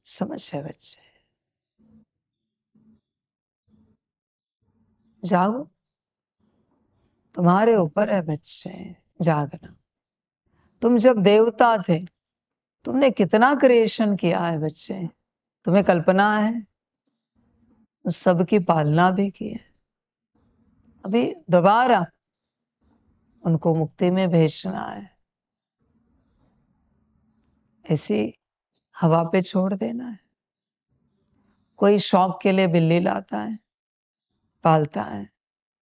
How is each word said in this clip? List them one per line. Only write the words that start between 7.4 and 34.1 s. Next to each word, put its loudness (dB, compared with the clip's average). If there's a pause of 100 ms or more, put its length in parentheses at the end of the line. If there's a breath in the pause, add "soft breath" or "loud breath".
ऊपर -2
है -2
बच्चे -12 (240)
जागना। -4 (1080)
तुम 2
जब 4
देवता 4
थे, -2 (840)
तुमने 0
कितना 2
creation 2
किया -2
है -4
बच्चे, -8 (600)
तुम्हें 2
कल्पना 2
है? -4 (1400)
उस -4
सब 2
की 2
पालना 2
भी -2
की -12
है। -14 (1400)
अभी -2 (280)
दोबारा 4 (1400)
उनको 0
मुक्ति -2
में 0
भेजना -2
है, -16 (2750)
ऐसी -4 (640)
हवा 2
पे -2
छोड़ -4
देना -8
है। -16 (1600)
कोई 4
शौक 0
के 0
लिए 2
बिल्ली 2
लाता -6
है, -10 (1080)